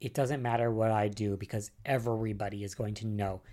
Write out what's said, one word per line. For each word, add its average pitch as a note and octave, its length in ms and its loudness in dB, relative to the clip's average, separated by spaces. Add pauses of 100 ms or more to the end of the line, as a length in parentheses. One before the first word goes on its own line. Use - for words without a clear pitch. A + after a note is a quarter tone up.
It B2 140 -6
doesn't C3+ 280 0
matter A#2 280 4
what A2 220 4
I G#2 160 4
do G#2 280 0
because G#2 360 -6 (120)
everybody A2 800 0
is G2 100 -6
going G#2+ 200 -4
to G#2+ 120 -6
know." G2+ 360 0 (100)